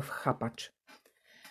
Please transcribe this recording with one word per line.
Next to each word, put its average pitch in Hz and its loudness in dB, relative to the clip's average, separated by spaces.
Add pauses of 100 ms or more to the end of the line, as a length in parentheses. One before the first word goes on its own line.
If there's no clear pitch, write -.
chapač. - 2 (800)